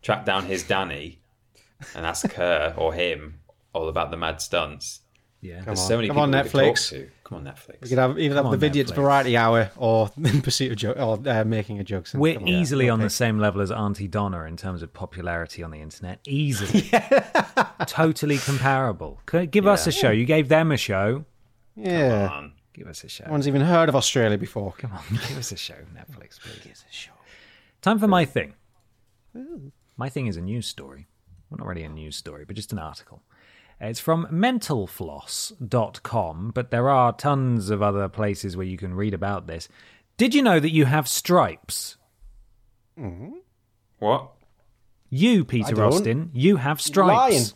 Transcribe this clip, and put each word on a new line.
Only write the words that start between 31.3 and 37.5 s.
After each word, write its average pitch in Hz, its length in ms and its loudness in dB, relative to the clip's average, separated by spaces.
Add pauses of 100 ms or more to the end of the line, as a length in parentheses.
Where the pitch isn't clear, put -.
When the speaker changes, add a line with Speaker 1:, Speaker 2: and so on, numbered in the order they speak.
Speaker 2:
Well, - 80 -14
not - 100 -12
really 85 160 -8
a 76 60 -14
news 78 260 -14
story, 76 300 -16
but 98 100 -14
just 107 160 -12
an 104 80 -8
article. - 440 -16 (600)
It's 113 160 -10
from 165 300 -2
mental 170 560 -2
floss - 680 -12 (160)
dot 110 360 -2
com, 95 500 -4
but 123 160 -4
there 120 180 0
are 127 240 4
tons 123 600 0